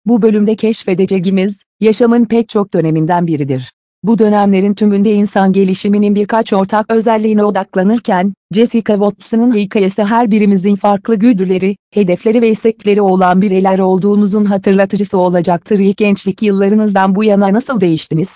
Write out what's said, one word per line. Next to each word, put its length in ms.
bu 160
bölümde 340
keşfedeceğimiz, 1080
yaşamın 440
pek 240
çok 240
döneminden 540
biridir. 440
Bu 160
dönemlerin 540
tümünde 400
insan 400
gelişiminin 640
birkaç 380
ortak 380
özelliğine 520
odaklanırken, 920
Jessica 400
Watson'ın 600
hikayesi 480
her 280
birimizin 440
farklı 400
güdüleri, 600
hedefleri 480
ve 80
istekleri 520
olan 400
bireyler 380
olduğumuzun 680
hatırlatıcısı 720
olacaktır. 640
İlk 180
gençlik 440
yıllarınızdan 720
bu 80
yana 300
nasıl 280
değiştiniz? 540